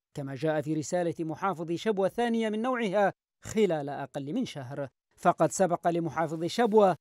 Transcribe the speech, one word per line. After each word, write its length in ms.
كما 220
جاء 260
في 120
رسالة 460
محافظ 520
شبوة 360
الثانية 420
من 120
نوعها 520
خلال 480
أقل 440
من 120
شهر. 420
فقد 340
سبق 360
لمحافظ 580
شبوة 560